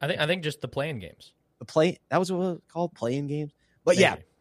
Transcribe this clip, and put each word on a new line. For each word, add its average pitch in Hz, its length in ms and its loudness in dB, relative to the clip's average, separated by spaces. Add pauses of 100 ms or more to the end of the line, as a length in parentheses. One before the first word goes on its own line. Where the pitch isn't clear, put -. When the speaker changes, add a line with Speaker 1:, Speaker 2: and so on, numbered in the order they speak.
Speaker 1:
I 143 60 -2
think, 156 140 -2
I 151 60 2
think 180 160 -2
just 151 180 -6
the 131 80 -8
play-in 139 300 -4
games. - 340 -16 (260)
Speaker 2:
The - 60 -16
play, - 340 2 (120)
that 151 80 2
was 185 120 0
what 180 80 -2
it 185 100 0
was 175 200 -6
called, 170 260 -4
play-in 135 320 -4
games? 147 260 -6 (320)
But 175 120 6
yeah, 175 180 6
Speaker 1:
Maybe. - 100 -14 (160)